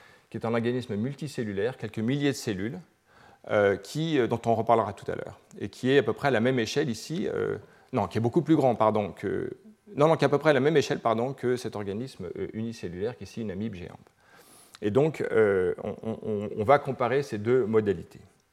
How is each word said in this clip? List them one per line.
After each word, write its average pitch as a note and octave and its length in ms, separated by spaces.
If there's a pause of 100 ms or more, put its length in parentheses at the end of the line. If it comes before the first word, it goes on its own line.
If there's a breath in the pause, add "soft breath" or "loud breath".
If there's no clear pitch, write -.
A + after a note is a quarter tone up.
(320 soft breath)
qui A#2 60
est A2+ 80
un A2+ 80
organisme A#2 420
multicellulaire, A#2 800
quelques - 220
milliers C#3 320
de B2 40
cellules, A2+ 440 (720 soft breath)
euh, G2+ 240
qui, D3+ 420
euh, A#2+ 80
dont A2+ 220
on A2+ 80
reparlera G#2+ 380
tout - 180
à - 40
l'heure, - 240 (200)
et G#2 100
qui - 220
est C#3+ 80
à B2+ 40
peu A2+ 100
près C#3+ 160
à - 20
la A2+ 80
même B2+ 180
échelle B2 320
ici, D3+ 380
euh, G2+ 300 (360 loud breath)
non, G#2 140
qui - 100
est A2 40
beaucoup A#2+ 200
plus D#3+ 140
grand, C3 180
pardon, G#2 380
que, F#2+ 400 (440)
non, D3 120
non, E3 80
qui - 80
est C#3+ 40
à - 20
peu C#3 100
près D3+ 100
à D#3 40
la B2+ 80
même D#3 160
échelle, C#3 220
pardon, A#2 340
que B2 240
cet A2 180
organisme, G2+ 520 (100)
euh, F#2 160
unicellulaire, A2 640
qui G2+ 80
est - 20
ici - 140
une G#2+ 100
amibe G2+ 240
géante. F2 240 (840 loud breath)
Et G#2 80
donc, C#3+ 320 (100)
euh, G2 520
on, G2+ 180
on, A2 220
on, G#2 340
on G#2+ 60
va C3+ 160
comparer C3 420
ces A2+ 160
deux A#2 300
modalités. G2+ 540 (320)